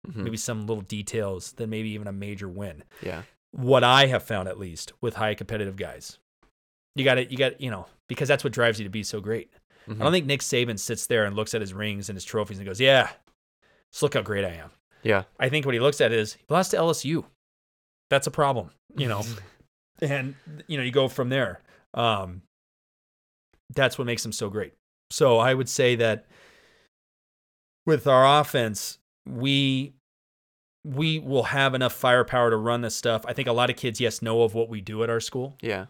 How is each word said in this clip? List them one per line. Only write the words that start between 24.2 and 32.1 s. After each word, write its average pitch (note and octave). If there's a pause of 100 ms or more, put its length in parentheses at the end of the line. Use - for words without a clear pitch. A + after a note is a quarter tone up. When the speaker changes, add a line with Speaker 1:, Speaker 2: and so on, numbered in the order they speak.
Speaker 2:
them A2
so G#2+
great. G2+ (380)
So C3
I B2
would C3
say B2
that A2+ (1600)
with D3+
our C3+
offense, A#2 (300)
we, C3+ (920)
we D#3
will C3+
have C3+
enough B2+
firepower B2